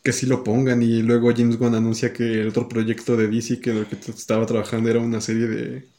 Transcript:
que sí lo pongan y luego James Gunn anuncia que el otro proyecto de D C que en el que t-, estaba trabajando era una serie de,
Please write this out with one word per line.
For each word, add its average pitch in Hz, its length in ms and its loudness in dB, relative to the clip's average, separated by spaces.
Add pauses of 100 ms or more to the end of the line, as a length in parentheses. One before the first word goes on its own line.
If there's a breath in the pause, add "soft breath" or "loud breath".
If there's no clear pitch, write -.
que 123 80 0
sí 123 140 -2
lo 127 180 0
pongan 120 380 2
y 113 220 2
luego 120 300 4
James 117 240 2
Gunn 117 180 2
anuncia 113 360 0
que 113 300 -2
el 107 80 -2
otro 117 180 -2
proyecto 113 480 -2
de 110 120 2
D 110 160 0
C 123 180 -4
que 123 100 -2
en 110 60 0
el 107 80 -2
que 104 100 -10
t-, - 160 -12
estaba 110 360 -2
trabajando 113 420 -2
era 117 100 4
una 117 220 -2
serie 113 260 -2
de, 120 400 -6 (120)